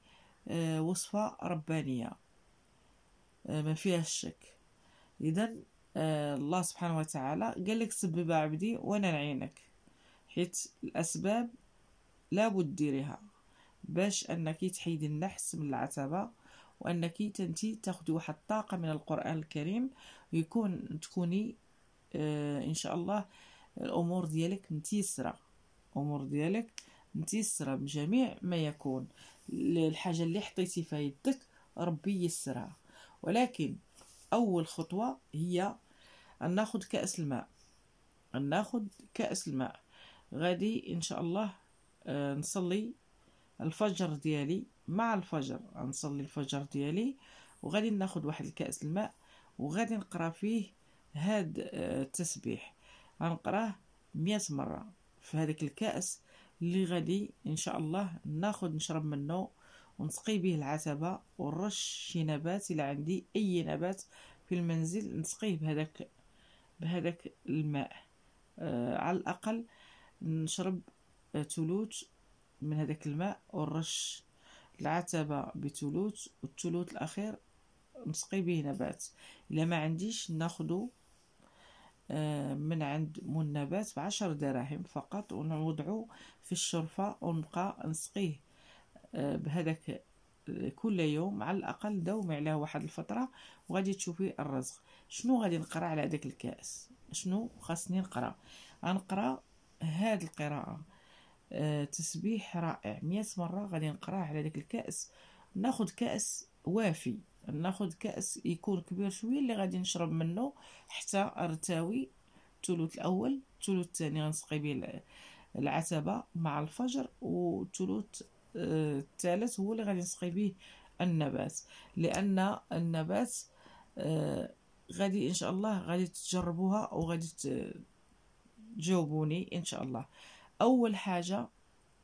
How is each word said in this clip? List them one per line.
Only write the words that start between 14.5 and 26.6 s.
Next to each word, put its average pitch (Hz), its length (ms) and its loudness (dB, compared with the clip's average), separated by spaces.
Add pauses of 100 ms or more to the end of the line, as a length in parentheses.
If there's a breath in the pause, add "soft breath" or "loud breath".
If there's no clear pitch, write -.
تحيدي 165 400 0
النحس 156 500 -2
من 147 140 -2
العتبة، 139 600 -2 (500 loud breath)
وأنك 170 380 -2
تنتي 208 580 -2
تاخدي 170 360 -2
واحد 156 220 0
الطاقة 208 440 -2
من 165 120 0
القرآن 156 480 -2
الكريم، 165 520 0 (440 loud breath)
ويكون 165 680 0
تكوني، 190 560 0 (600)
آه، 147 480 0
إن 156 100 0
شاء - 220 -2
الله 190 300 0 (560 loud breath)
الأمور 175 440 2
ديالك 170 460 0
متيسرة، 165 680 0 (520)
الأمور 143 320 -2
ديالك 160 480 2 (440 loud breath)